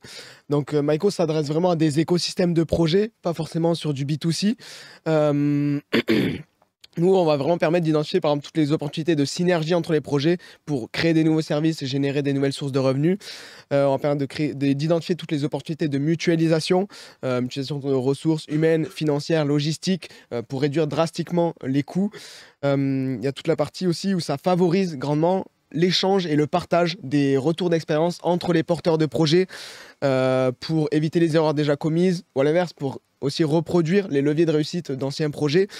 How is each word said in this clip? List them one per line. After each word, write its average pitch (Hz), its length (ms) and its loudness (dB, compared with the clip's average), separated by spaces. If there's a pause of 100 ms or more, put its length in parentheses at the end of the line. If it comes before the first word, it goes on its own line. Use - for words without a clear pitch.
(480)
Donc, 143 240 -2
euh, 147 80 2
Maïko 151 300 2
s'adresse 156 380 -2
vraiment 170 240 2
à 170 40 2
des 156 240 2
écosystèmes 175 540 0
de 165 100 2
projets, 170 560 2
pas 170 140 -4
forcément 165 400 -2
sur 156 180 -4
du 139 140 -4
B 151 120 -2
two 165 140 -2
C. 202 240 0 (500)
Euh, 147 760 2
<clears throat> - 40 -20 (1080)
nous, 180 180 4
on 185 100 4
va 151 120 2
vraiment 156 220 0
permettre 170 260 2
d'identifier, 156 360 0
par 151 120 2
exemple, 143 140 -2
toutes - 100 -8
les 147 160 2
opportunités 156 420 -2
de 143 100 2
synergie 175 520 0
entre 170 160 -2
les 151 80 2
projets 147 380 0 (260)
pour 131 260 -4
créer 165 240 0
des 160 80 4
nouveaux 156 200 2
services 156 380 -2
et 139 60 -6
générer 139 360 -2
des 143 100 -2
nouvelles 139 200 0
sources 139 200 -6
de 135 80 0
revenus. 139 380 2 (540)
Euh, 139 140 4
on 139 60 4
va 135 60 0
permettre 143 220 0
de 135 60 -2
créer, 147 260 -4
de, 139 200 0
d'identifier 160 420 0
toutes 160 160 -10
les 147 140 -2
opportunités 151 420 -6
de 139 120 -2
mutualisation, 165 880 0 (360)
euh, 127 160 0
mutualisation 135 380 -6
de 139 160 -2
ressources 139 540 0
humaines, 160 360 2
financières, 151 600 -2
logistiques, 147 680 -2 (220)
euh, 117 100 -4
pour 135 180 -8
réduire 151 280 0
drastiquement 165 720 -2
les 139 220 0
coûts. 196 260 -2 (540)
Euh, 135 520 0
il 104 80 -8
y 139 40 0
a 135 40 -2
toute - 140 -10
la 160 80 2
partie 151 320 -4
aussi 180 280 -2
où 180 40 0
ça 147 180 -4
favorise 180 600 0
grandement 156 480 0 (260)
l'échange 185 560 2
et 156 80 -2
le 147 140 2
partage 175 560 0
des 139 320 2
retours 165 340 0
d'expérience 165 540 0
entre 175 280 0
les 165 120 2
porteurs 160 340 0
de 156 80 2
projets, 165 400 2 (560)
euh, 131 560 2
pour 156 320 -2
éviter 156 300 0
les 165 160 2
erreurs 156 180 2
déjà 147 220 0
commises 175 480 0 (100)
ou 131 60 0
à 139 40 4
l'inverse 165 280 2
pour - 280 -8 (200)
aussi 143 220 -2
reproduire 170 640 2
les 139 160 0
leviers 151 240 2
de 160 60 2
réussite 151 400 -2
d'anciens 139 400 -4
projets. 151 340 2 (120)